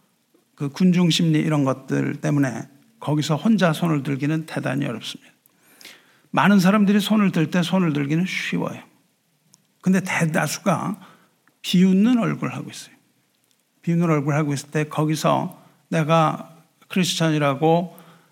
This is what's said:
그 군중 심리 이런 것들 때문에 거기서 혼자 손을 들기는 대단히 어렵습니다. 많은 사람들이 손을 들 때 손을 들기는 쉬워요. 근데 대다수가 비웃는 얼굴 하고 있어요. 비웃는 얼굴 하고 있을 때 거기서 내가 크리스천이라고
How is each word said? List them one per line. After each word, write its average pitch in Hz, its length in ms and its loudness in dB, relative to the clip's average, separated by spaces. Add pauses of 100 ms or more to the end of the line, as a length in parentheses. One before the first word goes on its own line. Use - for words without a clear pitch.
(560)
그 143 140 -6
군중 180 400 4
심리 160 280 2
이런 156 240 0
것들 135 580 -2
때문에 143 480 -2 (300)
거기서 151 380 -2
혼자 190 360 2
손을 151 300 -2
들기는 147 440 -4
대단히 135 400 -6
어렵습니다. - 460 -12 (960)
많은 185 280 4
사람들이 202 400 4
손을 208 320 2
들 156 200 0
때 180 120 0
손을 175 300 0
들기는 147 340 -2
쉬워요. - 560 -6 (960)
근데 185 200 2
대다수가 156 1000 -2 (640)
비웃는 190 560 4
얼굴 147 340 -4
하고 131 180 -12
있어요. - 240 -20 (880)
비웃는 170 280 0
얼굴 147 240 0
하고 147 180 0
있을 - 180 -8
때 151 140 -2
거기서 151 800 -2 (260)
내가 160 680 0 (320)
크리스천이라고 160 1080 0 (360)